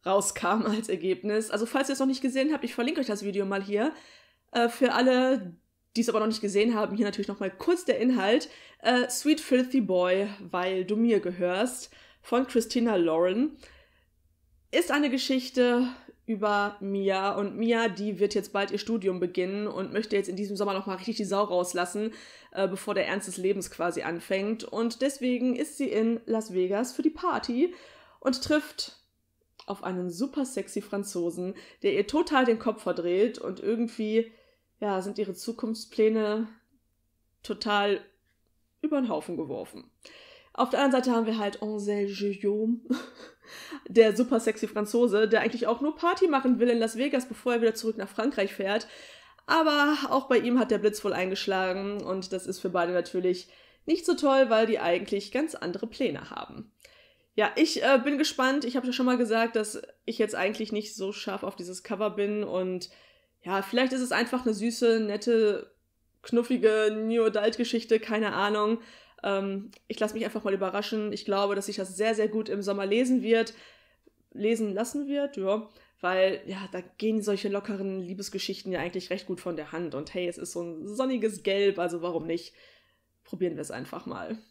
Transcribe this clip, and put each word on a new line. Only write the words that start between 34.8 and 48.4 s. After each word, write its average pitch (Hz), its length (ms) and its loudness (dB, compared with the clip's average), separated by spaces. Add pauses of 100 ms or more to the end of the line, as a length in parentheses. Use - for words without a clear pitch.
sind 202 160 -8
ihre 196 160 -4
Zukunftspläne 220 1120 0 (960)
total 208 580 0 (800)
über 302 180 0
den 247 100 0
Haufen 170 280 -4
geworfen. - 540 -10 (600)
Auf 247 160 0
der 269 120 0
anderen 262 220 4
Seite 254 120 2
haben 226 100 2
wir 220 120 0
halt 202 240 -4
Ansel 208 520 -2
Guillaume, 202 680 0 (540)
<laughs> - 540 -16
der 220 280 8
super 240 240 2
sexy 220 280 -2
Franzose, 214 600 2
der 214 140 4
eigentlich 226 260 -2
auch 226 140 0
nur 302 140 0
Party 359 320 2
machen 254 320 4
will 240 100 4
in 233 80 4
Las 226 200 0
Vegas, 262 300 0
bevor 240 260 -2
er 233 80 2
wieder 220 120 4
zurück 226 240 -4
nach 202 120 -6
Frankreich 214 440 -2